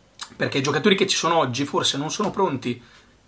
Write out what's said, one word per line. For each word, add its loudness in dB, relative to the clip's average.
perché -2
i 0
giocatori 4
che 2
ci 0
sono 2
oggi 0
forse -2
non -4
sono -2
pronti -2